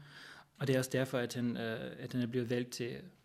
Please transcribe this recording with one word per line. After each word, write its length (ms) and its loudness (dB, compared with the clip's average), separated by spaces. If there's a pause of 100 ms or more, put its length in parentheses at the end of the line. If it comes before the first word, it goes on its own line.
(580)
og 80 0
det 80 6
er 40 6
også 140 2
derfor, 260 2
at 160 0
han, 220 2
øh, 420 -2
at 140 -8
han 100 2
er 40 4
blevet 240 0
valgt 200 2
til, 260 -4 (280)